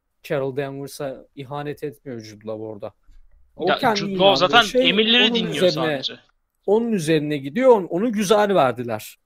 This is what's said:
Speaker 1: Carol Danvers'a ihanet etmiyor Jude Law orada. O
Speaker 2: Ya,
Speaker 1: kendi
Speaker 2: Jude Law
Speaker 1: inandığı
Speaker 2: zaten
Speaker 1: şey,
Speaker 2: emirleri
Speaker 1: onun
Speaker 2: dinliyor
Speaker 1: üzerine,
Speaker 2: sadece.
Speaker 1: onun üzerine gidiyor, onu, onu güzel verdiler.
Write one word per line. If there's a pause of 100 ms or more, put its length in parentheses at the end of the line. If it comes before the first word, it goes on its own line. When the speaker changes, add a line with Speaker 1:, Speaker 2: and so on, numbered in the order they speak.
(240)
Speaker 1:
Carol
Danvers'a
ihanet
etmiyor
Jude
Law
orada. (640)
O
Speaker 2:
Ya,
Speaker 1:
kendi
Speaker 2:
Jude
Law
Speaker 1:
inandığı
Speaker 2:
zaten
Speaker 1:
şey,
Speaker 2:
emirleri
Speaker 1:
onun
Speaker 2:
dinliyor (120)
Speaker 1:
üzerine, (320)
Speaker 2:
sadece. (460)
Speaker 1:
onun
üzerine
gidiyor,
onu,
onu
güzel
verdiler.